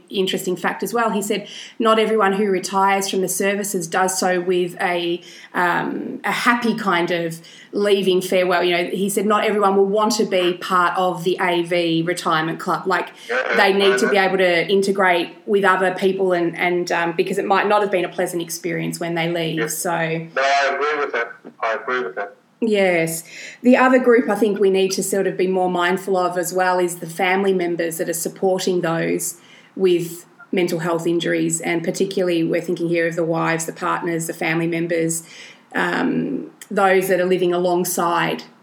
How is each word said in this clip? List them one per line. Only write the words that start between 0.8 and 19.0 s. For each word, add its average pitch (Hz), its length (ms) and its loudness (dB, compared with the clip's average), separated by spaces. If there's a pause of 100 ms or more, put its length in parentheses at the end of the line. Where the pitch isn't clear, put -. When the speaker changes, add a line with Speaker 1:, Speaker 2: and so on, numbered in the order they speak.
Speaker 1:
as 196 100 -6
well. 233 160 0
He 202 120 -2
said, 202 260 -4 (320)
"Not 220 180 4
everyone 214 360 2
who 208 180 0
retires 196 580 0
from 190 120 0
the 180 80 -2
services 196 580 -2
does 165 320 0
so 180 220 0
with 180 400 0
a, 175 400 -2 (320)
um, 170 680 -2
a - 80 -2
happy 233 440 0
kind 175 360 0
of 170 280 -4 (320)
leaving 196 500 2
farewell." 180 400 2
You 180 160 2
know, 175 80 0
he 190 240 -2
said, 196 160 -2
"Not 214 200 2
everyone 202 320 2
will 196 80 6
want 214 320 2
to 214 80 2
be 180 300 0
part 175 420 0
of 180 260 0
the 180 180 0
A 175 220 0
V 170 400 0
retirement 165 560 -2
club." 165 260 -4
Like, 175 220 -2 (220)
Speaker 2:
Yeah, 247 260 -2
Speaker 1:
they 196 180 4
need 196 260 4
to 220 100 2
be 202 60 2
Speaker 2:
yeah. 190 100 4
Speaker 1:
able 185 120 0
to 175 300 2
integrate 196 640 2 (180)
with 202 160 2
other 185 320 2
people, 190 380 0
and, 170 220 0
and, 175 360 -2
um, 170 220 -2
because 185 260 -2
it - 60 -2
might 190 220 2
not 208 140 4
have 208 80 0
been 180 160 0
a 170 40 -4
pleasant 170 340 -4
experience 165 560 -6
when 170 160 -4